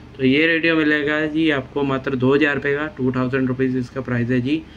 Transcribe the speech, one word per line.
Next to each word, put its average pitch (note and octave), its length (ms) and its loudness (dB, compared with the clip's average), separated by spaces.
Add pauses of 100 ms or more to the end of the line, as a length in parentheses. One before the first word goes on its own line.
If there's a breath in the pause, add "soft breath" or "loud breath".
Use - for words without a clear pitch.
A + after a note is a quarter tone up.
(160 loud breath)
तो C3+ 80 -2
ये C#3 220 4
radio E3 300 2
मिलेगा D3+ 500 0
जी D#3 260 0
आपको C#3 320 -4
मात्र C3+ 320 -2
दो B2+ 180 4
हज़ार D3 200 2
रुपये C#3+ 200 -2
का, D3+ 140 -4
टू B2+ 240 -2
थाउजेंड B2+ 360 0
रुपीज़ B2+ 300 -2
इसका B2+ 220 -6
price A#2+ 300 -2
है B2+ 100 2
जी। C#3 200 0 (160 loud breath)